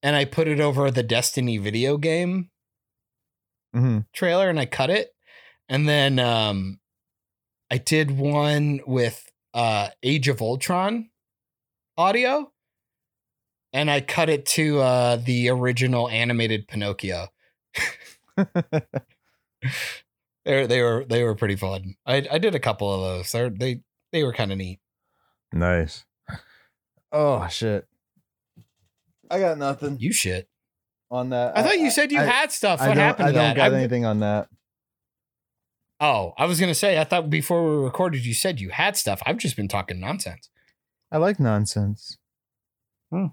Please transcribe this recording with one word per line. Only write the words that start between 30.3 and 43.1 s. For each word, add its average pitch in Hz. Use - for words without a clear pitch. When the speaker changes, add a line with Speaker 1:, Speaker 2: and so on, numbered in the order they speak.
Speaker 2:
on 127
that. 123
Speaker 1:
I 220
thought 370
you 311
Speaker 2:
I, -
Speaker 1:
said 294
you 294
Speaker 2:
I, -
Speaker 1:
had 269
stuff. 180
Speaker 2:
I 135
Speaker 1:
What -
Speaker 2:
don't, -
Speaker 1:
happened -
Speaker 2:
I 143
Speaker 1:
to -
Speaker 2:
don't 120
Speaker 1:
that? 117
Speaker 2:
got 135
Speaker 1:
I've 127
Speaker 2:
anything 123
on 107
that. 104
Speaker 1:
Oh, 117
I 131
was 170
gonna 180
say, 196
I 156
thought 165
before 160
we 151
recorded, 135
you 120
said 156
you 95
had 185
stuff. -
I've 165
just 135
been 101
talking 92
nonsense. 98
Speaker 2:
I 156
like 185
nonsense. 104